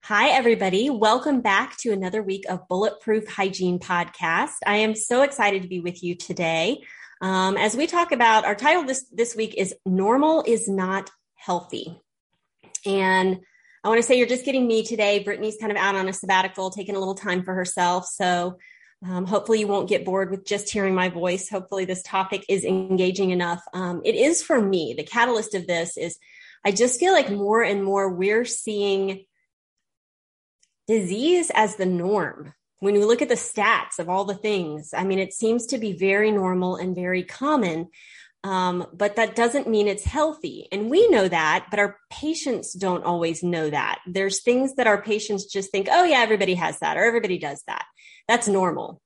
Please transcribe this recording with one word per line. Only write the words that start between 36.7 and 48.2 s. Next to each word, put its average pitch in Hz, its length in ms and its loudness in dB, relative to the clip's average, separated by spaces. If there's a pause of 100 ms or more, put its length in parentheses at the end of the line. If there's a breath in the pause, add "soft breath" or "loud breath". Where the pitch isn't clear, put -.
and 185 180 -4
very 180 300 -2
common, 196 640 -2 (560 loud breath)
um, 180 480 -2
but 202 240 -2
that 226 180 0
doesn't 233 340 0
mean 208 200 2
it's 196 160 -4
healthy. 302 680 -4
And 214 200 -4
we 415 180 6
know 220 180 6
that, 170 440 2
but 208 80 -2
our 202 180 0 (140)
patients 294 640 -6
don't 180 300 -2
always 165 380 -2
know 165 280 -2
that. - 360 -2
There's 190 360 -4
things 262 340 2
that 247 100 2
our 202 140 4
patients 208 460 -4
just 196 260 -6
think, 196 180 -2
"Oh 349 140 6
yeah, 294 160 4
everybody 202 340 2
has 165 260 -4
that," 156 160 -2
or 180 80 2
"Everybody 214 340 0
does 147 280 -8
that. - 180 -10 (440 loud breath)